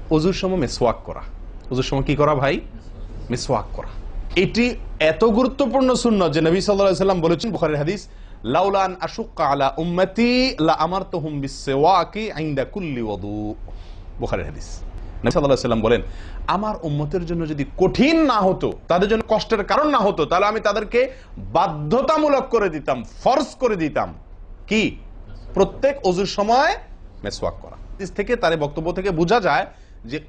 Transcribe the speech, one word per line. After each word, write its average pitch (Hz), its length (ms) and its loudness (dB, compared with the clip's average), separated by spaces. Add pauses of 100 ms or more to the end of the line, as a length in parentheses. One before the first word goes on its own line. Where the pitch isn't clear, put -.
(100)
অজুর 160 220 4
সময় 185 260 -2
মেসওয়াক 117 460 0
করা। - 180 -12 (480)
অজুর 127 140 0
সময় 135 180 -2
কি 143 140 0
করা 147 180 4
ভাই? 139 260 2 (680)
মেসওয়াক 120 420 -2
করা। - 160 -8 (480)
এটি 214 400 2 (240)
এত 156 240 4
গুরুত্বপূর্ণ 254 720 4
সুন্নাত 196 380 2
যে 160 80 2
নবী 165 200 4
সাল্লাল্লাহু 208 120 2
আলাইহি 196 140 4
ওয়াসাল্লাম 190 340 4
বলেছেন, 165 300 2
বুখারীর 156 260 0
হাদিস, 170 320 -4 (360)
"লাউলা 190 400 2
আন 185 160 -4
আশুক্কা - 440 -4
আলা 139 320 2
উম্মতি 190 840 2
লা 160 120 4
আমারতুহুম 160 680 -2
বিসওয়াকি 165 1000 2
ইনদা 147 260 -2
কুল্লি 143 380 -6
ওযু।" 104 520 -6 (680)
বুখারীর 90 260 -2
হাদিস। 73 180 -10
নবী - 640 -6
সাল্লাল্লাহু 180 60 2
আলাইহি 143 140 4
ওয়াসাল্লাম 120 300 2
বলেন, 113 220 4 (440)
"আমার 208 360 -2
উম্মতের 151 440 -2
জন্য 165 220 -2
যদি 143 160 -2 (140)
কঠিন 262 440 4
না 240 180 4
হতো, 180 320 2 (160)
তাদের 185 200 4
জন্য 220 200 2
কষ্টের 208 360 0
কারণ 277 260 2
না 269 80 4
হতো, 185 260 2
তাহলে 175 220 2
আমি 214 140 0
তাদেরকে 220 520 0 (260)
বাধ্যতামূলক 233 1120 2
করে 208 180 2
দিতাম, 131 360 -4
ফরজ 254 500 0
করে 220 220 0
দিতাম 127 380 -2 (520)
কি? 208 300 0 (580)
প্রত্যেক 196 520 2
অজুর 185 200 2
সময় 254 500 2 (480)
মেসওয়াক - 380 -4
করা।" - 140 -16
হাদিস - 360 -10
থেকে, 208 240 -2
তার 175 160 2
এই 165 60 2
বক্তব্য 156 340 -2
থেকে 190 180 -2
বোঝা 175 300 4
যায় 165 260 2 (380)
যে 135 240 -8